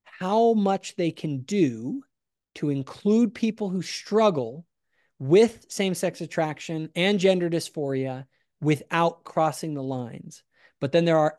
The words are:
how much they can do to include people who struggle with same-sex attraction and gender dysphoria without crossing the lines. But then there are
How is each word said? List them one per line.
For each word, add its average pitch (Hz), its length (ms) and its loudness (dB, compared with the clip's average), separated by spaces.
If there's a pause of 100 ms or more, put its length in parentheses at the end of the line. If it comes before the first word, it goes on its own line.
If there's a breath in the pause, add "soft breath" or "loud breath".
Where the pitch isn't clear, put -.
how 226 500 0
much 196 420 0
they 170 160 -2
can 143 300 -6
do 143 600 -2 (540)
to 151 140 -4
include 208 640 0
people 214 340 -4
who 180 140 -4
struggle 165 840 -2 (560)
with 196 480 4
same-sex 185 520 -4
attraction 160 720 -4
and 196 240 2
gender 180 320 2
dysphoria 135 760 -4 (360)
without 165 640 0
crossing 156 500 -2
the 139 80 -6
lines. 131 640 -10 (360 soft breath)
But 135 120 -4
then 170 120 6
there 165 140 4
are 156 200 4